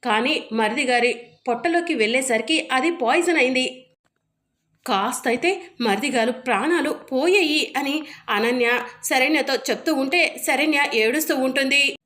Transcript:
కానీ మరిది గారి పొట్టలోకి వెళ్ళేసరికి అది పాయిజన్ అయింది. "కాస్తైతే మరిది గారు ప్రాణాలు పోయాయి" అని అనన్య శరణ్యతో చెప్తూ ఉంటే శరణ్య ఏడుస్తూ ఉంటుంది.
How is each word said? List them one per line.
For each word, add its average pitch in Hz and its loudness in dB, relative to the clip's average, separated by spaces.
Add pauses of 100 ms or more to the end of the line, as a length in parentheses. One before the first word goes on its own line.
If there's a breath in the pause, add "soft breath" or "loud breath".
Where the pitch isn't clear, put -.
కానీ 240 0 (100)
మరిది 247 0
గారి 247 2 (320)
పొట్టలోకి 339 0
వెళ్ళేసరికి 233 0
అది 262 2
పాయిజన్ 330 2
అయింది. 254 0 (1040)
"కాస్తైతే 254 -2 (200 loud breath)
మరిది 220 0
గారు 233 0
ప్రాణాలు 269 0
పోయాయి" 302 0
అని 277 -2 (260 loud breath)
అనన్య 240 0 (240 loud breath)
శరణ్యతో 277 2
చెప్తూ 233 -2
ఉంటే 277 0 (120)
శరణ్య 285 2
ఏడుస్తూ 254 0
ఉంటుంది. 269 0 (100)